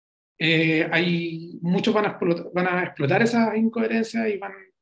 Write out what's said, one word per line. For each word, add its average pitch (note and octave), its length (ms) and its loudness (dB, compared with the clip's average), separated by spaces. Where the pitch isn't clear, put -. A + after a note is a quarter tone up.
eh, D#3+ 520 2
hay, E3+ 680 -2
muchos F#3+ 340 2
van G#3 120 2
a - 120 -6
explot-, E3+ 340 -2
van F3+ 140 0
a F3+ 180 0
explotar E3+ 380 0
esas A3+ 340 2
incoherencias A3+ 720 0
y G3+ 100 -2
van, G3 140 -12